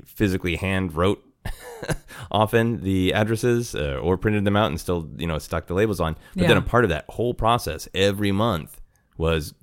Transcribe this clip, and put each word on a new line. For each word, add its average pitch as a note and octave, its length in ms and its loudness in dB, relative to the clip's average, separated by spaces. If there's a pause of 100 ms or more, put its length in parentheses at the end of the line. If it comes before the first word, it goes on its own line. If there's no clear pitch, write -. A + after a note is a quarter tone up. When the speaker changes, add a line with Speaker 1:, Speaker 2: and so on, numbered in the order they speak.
Speaker 1:
physically F#2 520 -2
hand F#2 380 -2
wrote F#2 300 0 (200)
<laughs> - 880 -10
often A2+ 520 2
the F#2+ 320 2
addresses, A2+ 600 0
uh, C#2 280 -2
or F2+ 140 2
printed G#2 280 0
them G2+ 120 2
out G#2+ 140 4
and D#2+ 100 -4
still, F2 360 -4
you E2 100 -6
know, D#2 120 -2
stuck E2 280 -6
the F2 80 -6
labels G2+ 260 2
on. D#2+ 140 -2 (200)
But F#3 80 0
then E3+ 80 4
Speaker 2:
Yeah. G#2+ 80 6
Speaker 1:
a F2 40 0
part A#2+ 220 4
of G2 60 4
that D2+ 180 -2
whole A#2 260 -2
process A2 600 0
every G2 380 2
month G2 480 -2 (360)
was D#2+ 360 -2 (100)